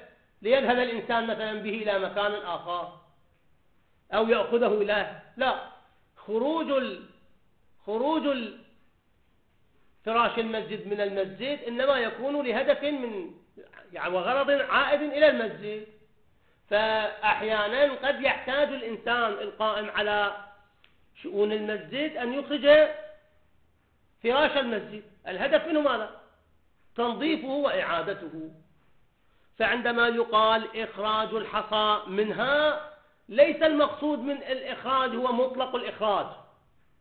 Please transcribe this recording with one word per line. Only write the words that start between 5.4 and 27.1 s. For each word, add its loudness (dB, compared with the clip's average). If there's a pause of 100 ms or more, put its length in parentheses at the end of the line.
خروج -2
ال-، -2 (800)
خروج 0
ال-، -4 (1500)
فراش 2
المسجد -6
من -4
المسجد -2
إنما 2
يكون -2
لهدف 2
من، -4 (600)
يعني، -4
وغرض 2
عائد 2
إلى 6
المسجد. -2 (800)
فأحيانا 2
قد -2
يحتاج 2
الإنسان -2
القائم -2
على 0 (880)
شؤون 0
المسجد -4
أن -4
يخرج 6 (1400)
فراش 2
المسجد، -4 (240)
الهدف 0
منه 2
ماذا؟ 0 (840)
تنظيفه -2